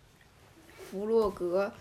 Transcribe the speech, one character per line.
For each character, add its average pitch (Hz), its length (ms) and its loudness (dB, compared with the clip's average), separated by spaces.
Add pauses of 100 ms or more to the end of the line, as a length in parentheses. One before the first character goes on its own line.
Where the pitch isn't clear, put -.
(920)
弗 202 160 -6
洛 220 240 4
格 190 500 0